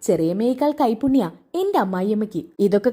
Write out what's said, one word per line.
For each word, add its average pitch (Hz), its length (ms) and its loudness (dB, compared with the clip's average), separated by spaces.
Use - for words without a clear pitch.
ചെറിയമ്മയേക്കാൾ 220 680 0
കൈപ്പുണ്യാ 254 600 0
എന്റെ 381 240 0
അമ്മായിയമ്മയ്ക്ക്. 196 640 -2
ഇതൊക്കെ 202 340 2